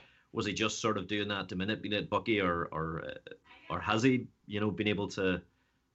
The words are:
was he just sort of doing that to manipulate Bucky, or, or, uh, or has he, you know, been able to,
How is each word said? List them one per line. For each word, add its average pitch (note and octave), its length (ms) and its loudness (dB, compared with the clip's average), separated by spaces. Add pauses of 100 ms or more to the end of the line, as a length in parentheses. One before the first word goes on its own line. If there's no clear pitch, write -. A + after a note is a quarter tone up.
(320)
was G#2+ 140 -2
he G#2 60 -2
just A2 280 -2
sort G#2+ 180 2
of F#2 100 -6
doing G#2 200 -2
that G2 200 -4
to G2 80 -6
manipulate G2+ 540 -2
Bucky, G#2 300 2
or, F2 320 2
or, D#2+ 340 -4
uh, - 260 -12 (380)
or F2 100 -2
has A2 220 2
he, B2+ 240 4 (200)
you G2+ 140 -2
know, G#2+ 100 2
been G#2 180 0
able G2+ 200 2
to, F#2 320 2 (540)